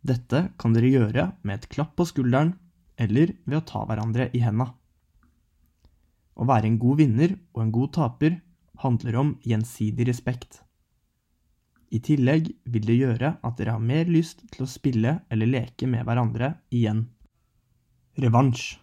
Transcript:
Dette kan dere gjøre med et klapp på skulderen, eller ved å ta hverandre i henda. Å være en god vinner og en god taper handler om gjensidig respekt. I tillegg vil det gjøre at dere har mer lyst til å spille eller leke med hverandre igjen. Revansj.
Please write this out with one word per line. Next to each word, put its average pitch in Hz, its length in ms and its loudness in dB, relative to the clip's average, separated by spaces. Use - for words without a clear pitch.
Dette 131 440 -2
kan 113 160 2
dere 120 180 4
gjøre 120 320 2
med 101 160 -6
et - 140 -16
klapp - 260 -6
på 175 100 2
skulderen, 135 460 2
eller 123 360 2
ved 147 140 -2
å 160 80 -6
ta 107 200 -8
hverandre 113 480 -4
i 123 80 0
henda. 117 300 -2
Å 117 80 -2
være 110 240 2
en 113 80 2
god 127 220 2
vinner 147 340 4
og 117 100 -2
en 110 100 -2
god 120 240 0
taper 151 400 0
handler 120 360 -2
om 147 240 0
gjensidig 113 640 -2
respekt. 123 560 -6
I 113 140 -2
tillegg 147 460 2
vil 113 160 -2
det 113 140 4
gjøre 127 320 0
at 120 160 -6
dere 107 160 -2
har 110 80 -4
mer 156 300 0
lyst 165 400 0
til 127 140 -6
å - 40 -10
spille 123 440 0
eller 110 180 2
leke 127 380 -4
med 120 180 -2
hverandre 117 460 -2
igjen. 113 320 0
Revansj. 123 640 2